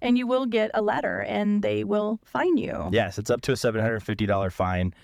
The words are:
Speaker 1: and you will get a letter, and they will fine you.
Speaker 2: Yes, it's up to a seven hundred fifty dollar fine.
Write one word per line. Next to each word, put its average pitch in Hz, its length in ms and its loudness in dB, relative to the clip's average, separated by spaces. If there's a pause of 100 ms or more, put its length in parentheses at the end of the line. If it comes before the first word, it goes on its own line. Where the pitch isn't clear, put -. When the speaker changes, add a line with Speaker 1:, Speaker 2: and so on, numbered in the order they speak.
Speaker 1:
and 247 160 4
you 247 80 0
will 254 200 2
get 220 280 0
a 220 80 2
letter, 208 380 0
and 208 420 0
they 214 220 0
will 208 400 0
fine 330 340 0
you. - 340 -4
Speaker 2:
Yes, 101 280 0
it's 104 100 -6
up 120 120 2
to - 100 -2
a 120 60 0
seven 110 240 0
hundred 113 220 0
fifty 107 220 -2
dollar 98 240 0
fine. 92 440 0 (100)